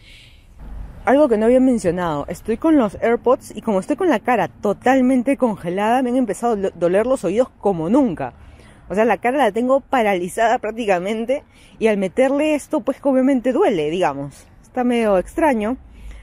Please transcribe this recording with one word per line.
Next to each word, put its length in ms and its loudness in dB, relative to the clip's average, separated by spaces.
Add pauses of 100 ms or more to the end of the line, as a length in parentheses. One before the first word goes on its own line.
(1040)
Algo 240 4
que 80 2
no 80 0
había 160 4
mencionado, 680 0
estoy 260 -6
con 220 2
los 160 2
AirPods 600 -2
y 60 -12
como 180 -2
estoy 180 -4
con 120 0
la 120 2
cara 280 0
totalmente 880 0
congelada, 640 -2
me 80 -2
han 80 -2
empezado 380 -2
a 20 -2
do-, 180 -4
doler 300 0
los 200 -2
oídos 260 -2 (100)
como 300 -2
nunca. 420 0 (560)
O 60 -10
sea, 100 2
la 140 2
cara 180 -2
la 160 2
tengo 280 0
paralizada 800 0
prácticamente 840 -4 (340)
y 100 2
al 100 0
meterle 560 0
esto, 260 -4
pues 220 -4
obviamente 500 2
duele, 380 0
digamos. 560 -4 (160)
Está 200 -6
medio 360 2
extraño. 580 0 (460)